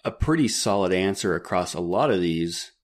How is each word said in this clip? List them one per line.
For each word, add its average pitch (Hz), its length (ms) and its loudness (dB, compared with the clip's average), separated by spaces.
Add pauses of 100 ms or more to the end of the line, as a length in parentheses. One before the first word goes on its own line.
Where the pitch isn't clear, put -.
a 123 60 -2
pretty 156 380 2
solid 98 440 0
answer 95 440 0
across 90 360 -2
a 80 80 -6
lot 95 300 0
of 98 100 2
these 85 520 -2 (120)